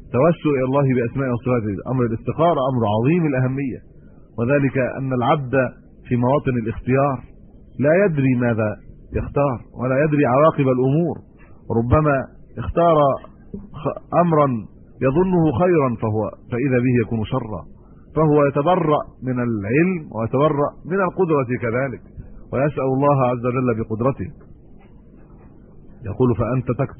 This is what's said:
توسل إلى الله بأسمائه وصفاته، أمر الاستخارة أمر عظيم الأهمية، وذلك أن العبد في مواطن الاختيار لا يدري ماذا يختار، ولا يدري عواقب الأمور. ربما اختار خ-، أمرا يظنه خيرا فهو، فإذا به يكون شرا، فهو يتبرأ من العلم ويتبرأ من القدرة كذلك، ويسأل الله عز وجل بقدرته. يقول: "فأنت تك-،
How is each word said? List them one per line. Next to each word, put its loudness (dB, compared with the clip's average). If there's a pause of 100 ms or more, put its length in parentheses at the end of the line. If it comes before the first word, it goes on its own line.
(160)
توسل 2
إلى 0
الله 2
بأسمائه -2
وصفاته، -2
أمر 0
الاستخارة 0 (120)
أمر 0 (140)
عظيم 2
الأهمية، -2 (600)
وذلك 2
أن -2
العبد 0 (540)
في -2
مواطن 2 (120)
الاختيار 0 (640)
لا 4
يدري 2
ماذا 0 (440)
يختار، -2 (220)
ولا 0
يدري 2
عواقب 4
الأمور. 0 (640)
ربما 2 (420)
اختار 2 (840)
خ-، -6
أمرا 2 (540)
يظنه 2 (160)
خيرا 2 (120)
فهو، -2 (300)
فإذا 0
به 2
يكون -2
شرا، -6 (540)
فهو 4
يتبرأ 2 (220)
من -2 (100)
العلم 0 (160)
ويتبرأ 0 (220)
من 0
القدرة 0 (120)
كذلك، -4 (520)
ويسأل 0
الله 4 (120)
عز -4
وجل 0 (100)
بقدرته. -4 (1800)
يقول: 2 (120)
"فأنت -2 (140)
تك-، -6